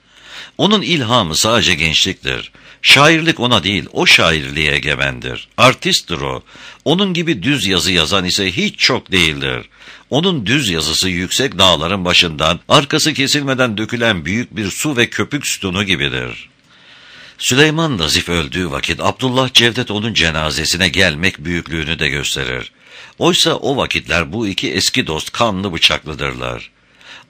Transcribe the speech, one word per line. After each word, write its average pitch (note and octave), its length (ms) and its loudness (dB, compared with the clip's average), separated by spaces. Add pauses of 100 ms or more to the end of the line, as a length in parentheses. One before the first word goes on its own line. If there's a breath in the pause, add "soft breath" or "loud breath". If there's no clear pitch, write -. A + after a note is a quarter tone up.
(580 loud breath)
Onun G3+ 240 4
ilhamı A#2 540 0
sadece G#2+ 380 2
gençliktir. D2+ 800 -2 (300 loud breath)
Şairlik D#3+ 580 6
ona A#2 240 2
değil, F#2 300 0
o E3+ 120 0
şairliğe D2+ 680 2
egemendir. C2 760 -2 (100)
Artisttir A#2+ 640 2
o. C2 220 -6 (420 loud breath)
Onun F#3 280 2
gibi D#3+ 300 -2
düz B2+ 240 0
yazı F2+ 240 0
yazan F2+ 340 0
ise F#2 260 0
hiç D3 280 -4
çok - 320 0
değildir. C#2+ 580 0 (400 loud breath)
Onun D#3 360 0
düz A#2+ 240 0
yazısı D#2+ 400 0
yüksek F#2 480 -2
dağların F2+ 480 2
başından, E2+ 540 2 (100)
arkası D3 440 2
kesilmeden C3 640 0
dökülen A2 480 0
büyük A2+ 300 -4
bir G2 160 -4
su D3 260 -4
ve A#2 120 2
köpük C#3+ 380 -4
sütunu F#2+ 360 -2
gibidir." C2 640 -4 (920 loud breath)
Süleyman D3+ 580 2
Nazif E2+ 320 0
öldüğü E2 420 -2
vakit C#2+ 280 -4
Abdullah B2 540 0
Cevdet A#2 380 2
onun G#2 220 -2
cenazesine D#2+ 760 0
gelmek D#2+ 560 0
büyüklüğünü E2 540 -4
de D#2 100 0
gösterir. B1+ 640 -6 (480 loud breath)
Oysa E3 340 2
o C3 240 -2
vakitler D#2+ 560 -2
bu A2 140 -2
iki F2 240 -4
eski F#2 360 0
dost D#2 240 -4
kanlı G2+ 420 0
bıçaklıdırlar. C2+ 960 -4 (600 loud breath)